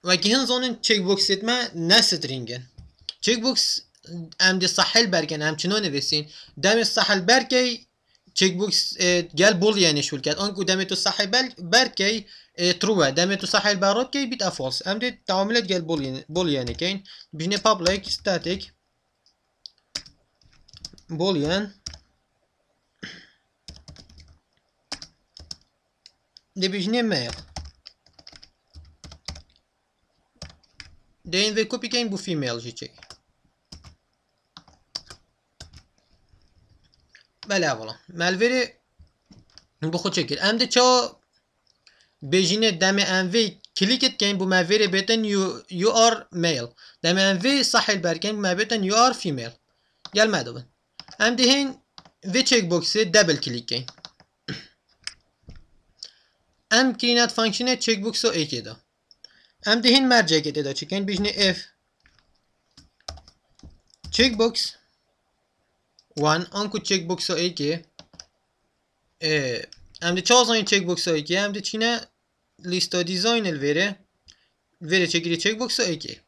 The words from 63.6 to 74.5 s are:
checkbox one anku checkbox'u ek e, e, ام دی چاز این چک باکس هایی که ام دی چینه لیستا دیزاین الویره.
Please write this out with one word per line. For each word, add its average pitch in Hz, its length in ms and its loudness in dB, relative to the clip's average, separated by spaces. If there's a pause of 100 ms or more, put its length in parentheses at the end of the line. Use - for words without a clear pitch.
checkbox 226 640 0 (1400)
one 151 360 2
anku 202 320 -4
checkbox'u 180 540 -2
ek 170 240 -2
e, 160 220 -2 (1400)
e, 143 400 0 (400)
ام 175 140 0
دی 185 60 -2
چاز 240 280 6
این 220 160 0
چک 196 240 2
باکس 175 180 -2
هایی 156 160 0
که 190 160 -2
ام 202 120 -2
دی 202 100 -8
چینه 226 400 -4 (580)
لیستا 180 440 -2
دیزاین 202 440 -2
الویره. 147 400 0 (960)